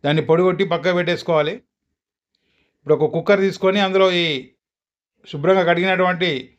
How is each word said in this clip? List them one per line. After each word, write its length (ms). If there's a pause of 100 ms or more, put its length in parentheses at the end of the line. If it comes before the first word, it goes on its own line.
దాన్ని 260
పొడి 180
కొట్టి 160 (100)
పక్క 240
పెట్టేసుకోవాలి. 560 (1200)
ఇప్పుడు 200
ఒక 180
కుక్కర్ 320
తీసుకొని 400
అందులో 200 (160)
ఈ 20 (1040)
శుభ్రంగా 380
కడిగినటువంటి 640 (280)